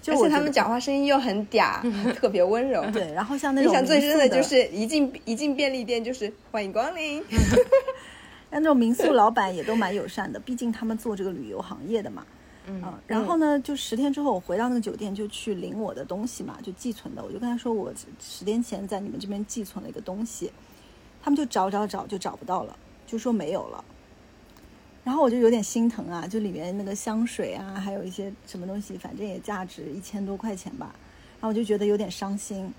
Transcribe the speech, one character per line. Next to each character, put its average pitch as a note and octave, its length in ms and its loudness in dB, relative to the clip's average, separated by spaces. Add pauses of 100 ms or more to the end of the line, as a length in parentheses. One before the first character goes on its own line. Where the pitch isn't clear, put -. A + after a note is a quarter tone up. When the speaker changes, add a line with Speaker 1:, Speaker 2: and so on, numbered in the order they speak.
Speaker 1:
就 D#4 100 0
我 D4 60 4
觉 A#3+ 60 8
得 - 20 8
Speaker 2:
而 - 20 6
且 D4+ 80 4
他 C#4+ 60 4
们 D4 100 0
讲 G#3 160 4
话 A#3 100 0
声 C#4 160 0
音 C#4 120 2
又 C#4+ 120 6
很 G#3+ 300 0
嗲， F3 320 4 (180)
Speaker 3:
<laughs> A3+ 160 0
Speaker 2:
特 - 140 2
别 F#3+ 160 4
温 A3+ 240 2
柔。 F#3 220 2
Speaker 1:
对， F#3+ 240 -2
然 F#3 100 0
后 C4+ 140 -4
像 C#4 160 0
那 C#4 80 4
种 D#4 100 6
Speaker 2:
印 C#4 60 6
象 C4 80 4
最 D4+ 140 6
深 D4 180 4
的 C#4 100 8
就 C4 140 4
是 D4 140 4
Speaker 1:
民 B3 80 8
宿 - 60 -2
的 E3 60 -8
Speaker 2:
一 G#3+ 100 -2
进， C#4+ 260 2 (120)
一 A3+ 100 -2
进 C#4+ 220 -2
便 C#4 160 2
利 B3+ 100 -4
店 A#3 220 -2
就 B3 80 -4
是 G#3+ 180 -4 (220)
“欢 G#3+ 100 -2
迎 G3 80 -4
光 B3+ 240 0
临”。 D#4 340 -4
Speaker 1:
<laughs> - 1200 2
那 D4 120 -2
种 D#4 140 6
民 A#3+ 200 6
宿 D4 180 4
老 A3 160 8
板 G#3 260 2
也 D#3+ 100 -4
都 G#3+ 100 0
蛮 G3+ 180 2
友 G3+ 140 -2
善 F#3+ 260 -6
的， G3+ 60 -8
毕 B3+ 160 -6
竟 A#3+ 160 -2
他 A3+ 160 -4
们 A3 100 -2
做 G#3+ 200 -4
这 F#3+ 80 -4
个 F#3+ 80 -2
旅 C3+ 160 -10
游 G2+ 120 -8
行 - 260 -10
业 A3 140 0
的 G3 80 -8
嘛。 - 160 -14 (440)
Speaker 3:
嗯。 F#3+ 180 -8
Speaker 1:
嗯， F#3 80 -10 (120)
然 A3 160 0
后 E4+ 140 2
呢， D4+ 220 4
Speaker 2:
嗯。 C4 40 0
Speaker 1:
就 D4 120 -4
十 A3+ 220 -4
天 C#4+ 160 2
之 D4 80 -2
后 C#4+ 120 2
我 F#3 60 0
回 F3+ 180 -4
到 A#3 120 0
那 B3 60 0
个 A#3+ 60 2
酒 G#3 140 -4
店， G3+ 180 -6
就 G3+ 140 -6
去 G#3+ 280 -6
领 F#3 240 -6
我 G#3+ 140 -4
的 C3 120 -8
东 G3 200 -6
西 A#3+ 200 -8
嘛， - 180 -10
就 G3 100 -10
寄 A#3 200 -6
存 - 220 -12
的。 - 80 -12
我 G#2 80 -12
就 - 100 -10
跟 A#3+ 100 -4
他 A#3+ 60 -2
说 A#3 160 -2
我 G#3 200 -2 (280)
十 - 240 -14
天 A3 180 0
前 G3+ 240 -6
在 F#3+ 140 -4
你 G3+ 80 -8
们 F#3 100 -8
这 G3+ 80 -8
边 G3+ 180 -4
寄 G#3 200 -8
存 - 180 -12
了 - 80 -12
一 - 20 -14
个 - 80 -10
东 G3 240 -6
西， - 280 -8 (680)
他 D4+ 100 -2
们 C#4+ 60 6
就 D4+ 80 2
找 G3 240 2
找 G3+ 160 0
找 G3 220 -6
就 G3+ 100 -6
找 F#3 200 -6
不 - 80 -16
到 F3+ 180 -2
了， G#2+ 120 -10 (320)
就 A3+ 120 -4
说 A#3+ 140 0
没 E3 180 0
有 D#3 160 -2
了。 A1+ 180 -14 (1200)
然 B3+ 100 -2
后 D#4 80 4
我 C4 60 8
就 A#3 100 2
有 A3+ 120 8
点 A#3 120 2
心 A#3 260 2
疼 F3 200 -4
啊， E3+ 180 -6
就 G3+ 140 -4
里 G#3 100 -2
面 F3+ 280 -6
那 G#3 40 -6
个 G3 120 -4
香 A3 320 -2
水 E3 260 -4
啊， F#3+ 220 -10
还 G3 180 -6
有 G3 100 -6
一 F#3 80 -8
些 G3 220 -8 (140)
什 - 120 -14
么 F3+ 80 -8
东 G3 140 -6
西， G3 160 -12
反 - 200 -12
正 G3+ 100 -8
也 F#3 120 -8
价 F#3+ 260 -6
值 - 280 -12
一 G3+ 80 -10
千 G3 240 -8
多 G3 120 -6
块 G3+ 200 -6
钱 F#3 200 -12
吧。 - 180 -12 (400)
然 - 80 -14
后 A3 60 -2
我 A3 60 0
就 A#3 80 2
觉 G#3 140 2
得 G3+ 80 0
有 G#3 120 4
点 G3+ 140 -2
伤 G3+ 280 -4
心 F#3+ 400 -8